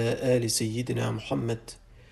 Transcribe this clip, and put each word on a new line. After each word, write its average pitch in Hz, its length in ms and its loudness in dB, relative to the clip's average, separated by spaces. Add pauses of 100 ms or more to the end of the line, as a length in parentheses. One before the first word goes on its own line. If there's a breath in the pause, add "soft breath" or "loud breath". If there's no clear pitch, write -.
(360)
آل 117 140 2
سيدنا 117 600 0
محمد، 117 600 -4 (420 soft breath)